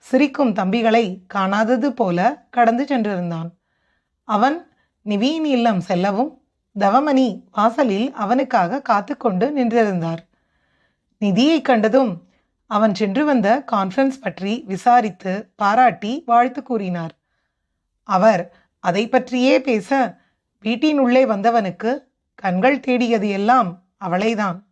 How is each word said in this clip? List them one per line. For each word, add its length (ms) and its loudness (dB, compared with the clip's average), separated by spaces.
சிரிக்கும் 480 0
தம்பிகளை 520 2
காணாதது 640 0
போல 260 -2
கடந்து 340 2
சென்றிருந்தான். 680 -4
அவன் 280 2
நிவியின் 400 -2
இல்லம் 340 2
செல்லவும், 520 -2
தவமணி 520 2
வாசலில் 640 0
அவனுக்காக 680 -2
காத்து 340 -2
கொண்டு 340 -2
நின்றிருந்தார். 720 -2
நிதியை 400 2
கண்டதும் 500 2
அவன் 240 2
சென்று 300 -2
வந்த 240 2
கான்ஃபரன்ஸ் 480 0
பற்றி 320 -6
விசாரித்து 680 0
பாராட்டி 560 2
வாழ்த்து 360 2
கூறினார். 520 -6
அவர் 360 2
அதை 240 0
பற்றியே 520 0
பேச, 300 -4
வீட்டின் 340 0
உள்ளே 280 4
வந்தவனுக்கு 640 -2
கண்கள் 460 0
தேடியது 480 0
எல்லாம் 420 0
அவளைதான். 580 -4